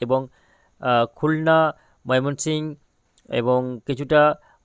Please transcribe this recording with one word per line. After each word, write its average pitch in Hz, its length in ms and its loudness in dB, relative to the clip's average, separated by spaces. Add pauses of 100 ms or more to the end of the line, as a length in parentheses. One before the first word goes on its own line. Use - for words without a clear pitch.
এবং, 127 260 -2 (520)
আহ, 120 260 0 (100)
খুলনা, 160 580 2 (340)
ময়মনসিংহ 143 680 -2 (580)
এবং 127 520 -2
কিছুটা 147 500 2 (300)